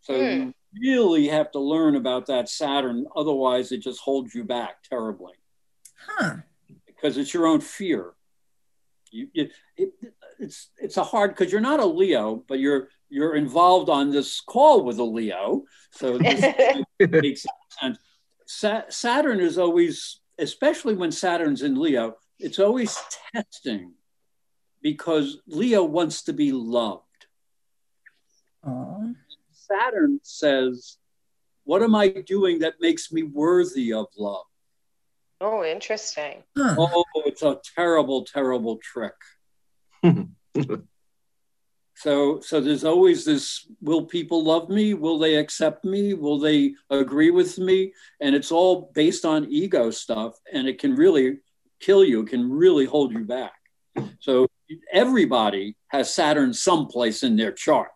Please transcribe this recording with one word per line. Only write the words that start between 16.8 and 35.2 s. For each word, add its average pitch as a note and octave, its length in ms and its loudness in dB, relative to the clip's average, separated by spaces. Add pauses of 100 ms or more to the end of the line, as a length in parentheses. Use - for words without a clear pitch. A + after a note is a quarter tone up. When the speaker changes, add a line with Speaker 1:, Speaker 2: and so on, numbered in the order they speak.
Speaker 1:
makes D#3 440 2 (360)
sense. B2+ 180 -6 (480)
Sa-, G#3 420 -4
Saturn B3 520 0
is E3+ 180 0
always, E3+ 640 0 (180)
especially C4+ 560 -2
when F3 180 -4
Saturn's E3 500 -2
in C3+ 180 -2
Leo, B2 360 -2 (240)
it's - 180 -10
always A3 400 0 (360)
testing G#2 580 -10 (920)
because D3+ 640 -2
Leo G3 380 2
wants D#3+ 400 -2
to E3 80 -6
be D3 180 0
loved. A#2 540 -4 (1600)
Speaker 3:
Aw. D#3 480 -10 (400)
Speaker 1:
Saturn F#4+ 720 -2
says, C3 720 -2 (680)
"What A3 180 2
am A3+ 120 4
I G#3 140 4
doing F#3+ 520 0
that D#3+ 200 -2
makes E3 320 2
me D#3+ 100 -2
worthy D3+ 720 2
of G#2+ 140 -2 (120)
love?" G2+ 260 -6 (960)